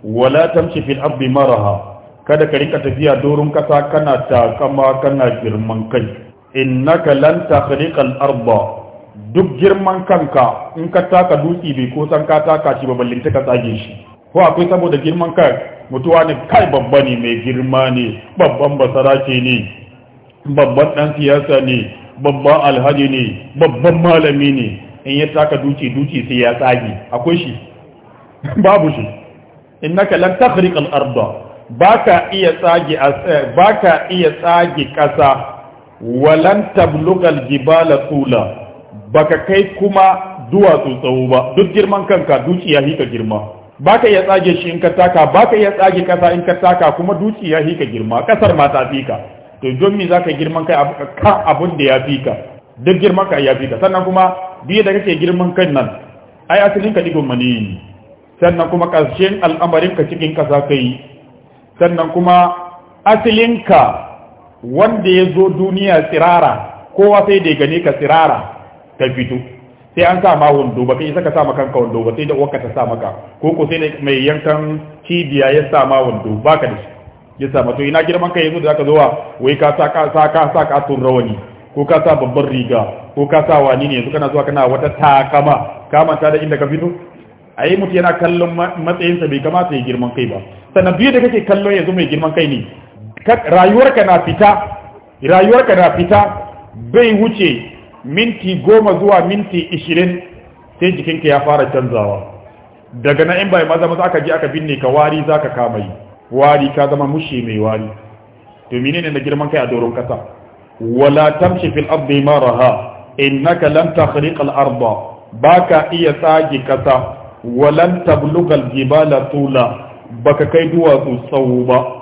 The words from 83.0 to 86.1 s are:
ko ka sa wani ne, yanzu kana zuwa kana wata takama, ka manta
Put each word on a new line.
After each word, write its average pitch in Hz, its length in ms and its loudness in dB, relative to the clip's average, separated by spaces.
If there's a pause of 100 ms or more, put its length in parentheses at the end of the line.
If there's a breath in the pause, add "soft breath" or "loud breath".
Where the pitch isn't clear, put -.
ko 143 120 0
ka 156 220 2
sa 156 120 4
wani 139 280 2
ne, 143 140 -2
yanzu 123 100 -6
kana 147 180 -4
zuwa 147 140 0
kana 139 220 0
wata 139 240 0
takama, 143 1000 2
ka 156 140 4
manta 151 260 0